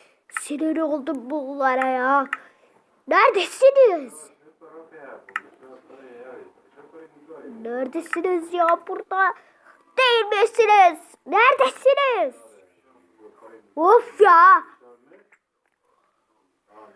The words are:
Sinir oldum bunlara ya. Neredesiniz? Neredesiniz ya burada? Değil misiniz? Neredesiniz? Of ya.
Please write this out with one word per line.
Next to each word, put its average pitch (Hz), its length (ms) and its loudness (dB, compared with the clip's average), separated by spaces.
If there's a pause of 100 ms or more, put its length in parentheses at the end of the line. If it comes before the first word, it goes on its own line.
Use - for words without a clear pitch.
(280)
Sinir 302 480 -8
oldum 285 540 -6
bunlara 269 560 -4
ya. 262 400 -2 (840)
Neredesiniz? 403 1200 0 (3250)
Neredesiniz 330 920 -8
ya 339 240 0 (100)
burada? 381 460 -4 (640)
Değil 440 440 0
misiniz? 415 720 2 (120)
Neredesiniz? 508 1080 0 (1400)
Of 381 440 2
ya. 359 440 6 (2250)